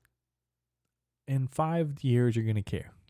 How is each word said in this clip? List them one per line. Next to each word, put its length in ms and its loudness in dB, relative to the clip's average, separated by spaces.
in 220 -2
five 540 -2
years, 340 4
you're 80 0
gonna 180 0
care, 280 -6